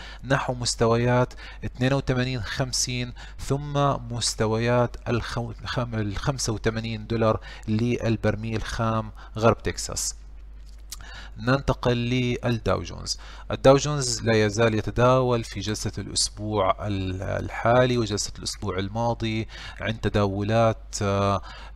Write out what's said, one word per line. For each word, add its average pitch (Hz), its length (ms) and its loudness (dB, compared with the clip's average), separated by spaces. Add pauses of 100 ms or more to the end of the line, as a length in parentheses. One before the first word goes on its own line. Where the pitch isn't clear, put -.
(240)
نحو 131 300 0
مستويات 120 800 2 (320)
اثنين 127 280 0
وثمانين 127 480 0
خمسين، 123 720 -4 (260)
ثم 143 340 -2 (380)
مستويات 117 840 2 (120)
الخو-، 117 560 -4
خم-، 120 300 -4
الخمسة 110 580 -2
وثمانين 110 540 -2
دولار 110 320 2 (280)
للبرميل 110 960 0
خام 110 480 -2 (260)
غرب 110 260 6
تكساس. - 520 -4 (1200)
ننتقل 123 580 2
للداو 120 840 0
Jones. 87 340 -8 (340)
الداو 135 260 8
Jones 131 440 -2
لا 107 240 8
يزال 110 300 4
يتداول 123 680 4
في - 160 -10
جلسة 104 380 -4
الأسبوع 101 880 0
ال-، 95 340 -2
الحالي 113 760 2
وجلسة 104 420 -2
الأسبوع 92 400 -6
الماضي 113 680 -2 (340)
عند 110 160 -2
تداولات، 104 1040 2
آه، 101 400 2 (340)